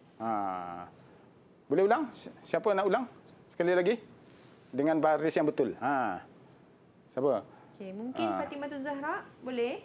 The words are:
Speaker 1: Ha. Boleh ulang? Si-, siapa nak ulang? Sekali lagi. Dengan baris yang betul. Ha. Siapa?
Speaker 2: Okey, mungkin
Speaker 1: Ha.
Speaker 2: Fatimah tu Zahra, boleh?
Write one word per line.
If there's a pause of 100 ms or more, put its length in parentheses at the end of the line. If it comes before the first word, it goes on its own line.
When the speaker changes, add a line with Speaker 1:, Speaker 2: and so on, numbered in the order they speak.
(160)
Speaker 1:
Ha. (1400)
Boleh
ulang?
Si-,
siapa
nak
ulang? (440)
Sekali
lagi. (760)
Dengan
baris
yang
betul.
Ha. (920)
Siapa? (320)
Speaker 2:
Okey,
mungkin
Speaker 1:
Ha.
Speaker 2:
Fatimah
tu
Zahra, (240)
boleh?